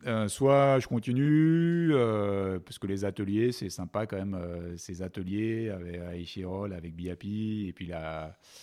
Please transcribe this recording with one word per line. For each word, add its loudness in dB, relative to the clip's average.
Euh, 0
soit 6
je -2
continue, 4
euh, 2
parce -16
que -8
les -2
ateliers, 2
c'est -6
sympa -4
quand -4
même, -4
euh, -8
ces -10
ateliers -4
avec, -8
avec -8
Chirol, -6
avec -10
Biapi, -6
et -8
puis -12
la, -8